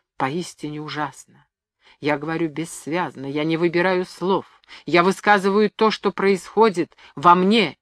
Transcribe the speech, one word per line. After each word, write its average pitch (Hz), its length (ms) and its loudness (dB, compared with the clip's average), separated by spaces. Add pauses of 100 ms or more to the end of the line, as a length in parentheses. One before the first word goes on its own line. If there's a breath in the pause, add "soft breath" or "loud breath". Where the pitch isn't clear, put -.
(160)
поистине 151 640 -6
ужасна. 147 640 -12 (540 soft breath)
Я 147 160 -2
говорю 160 320 -4
бессвязно, 147 760 -8
я 147 180 -4
не 160 140 -2
выбираю 175 480 0
слов. 175 400 -4 (400 loud breath)
Я 175 160 4
высказываю 196 680 2
то, 220 200 2
что 202 200 -4
происходит 190 880 0 (200 loud breath)
во 175 180 6
мне, 185 480 2